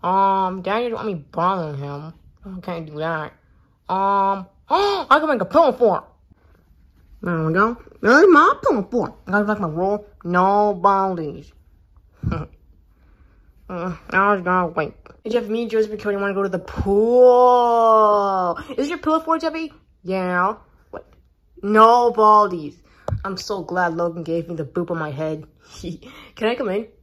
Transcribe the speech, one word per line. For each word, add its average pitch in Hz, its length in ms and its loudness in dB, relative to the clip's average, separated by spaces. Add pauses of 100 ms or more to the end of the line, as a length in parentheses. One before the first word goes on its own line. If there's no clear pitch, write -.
Um, 190 600 0
Daddy 208 260 -4
doesn't 226 60 -6
want 220 120 -8
me 208 80 -6
bothering 165 640 -4
him. 143 340 -12 (320)
I 190 160 -14
can't 170 260 -10
do 151 120 -14
that. 160 340 -6 (560)
Um, 196 580 0 (100)
<gasps> - 120 -20
I 359 500 2
can 311 100 -2
make 262 120 0
a 185 40 -2
pillow 294 280 2
fort. 226 320 0 (1160)
There 165 220 -4
we 160 80 -2
go. 214 240 2 (240)
There's 277 280 6
my 349 340 8
pillow 277 280 0
fort. 226 240 -4 (120)
I - 60 -10
gotta 208 140 2
make 208 140 -4
my 180 80 -4
rule. 190 380 -4 (180)
No 196 580 2
baldies. 190 680 -2 (680)
<laughs> 156 260 -6 (1200)
Uh, 180 240 -8 (160)
I 196 240 2
was 185 80 -6
gonna 180 240 0
wait. 165 280 -6 (280)
Hey, 220 80 -10
Jeff, 226 160 -2
me 226 160 -4
and 226 80 -8
Joseph 214 220 -2
and 208 80 -10
Cody 208 160 -4
wanna 196 180 -4
go 196 80 -2
to 196 60 -2
the 180 100 -6
pool. 220 2000 4 (180)
Is 285 120 -4
your 339 100 -8
pillow 311 220 -2
fort, 320 220 -4
Jeffy? 320 300 -6 (300)
Yeah. 185 540 -2 (340)
What? - 160 -16 (560)
No 226 500 4
baldies. 208 600 2 (500)
I'm 190 120 -8
so 185 260 -8
glad 175 320 -2
Logan 170 280 -4
gave 165 260 -4
me 175 60 -10
the 160 100 -8
boop 175 260 -6
on 170 80 -4
my 151 120 -6
head. 156 340 -6 (180)
<laughs> - 180 -20
Can - 680 -10
I 233 60 -2
come 247 160 -6
in? 214 180 -4 (140)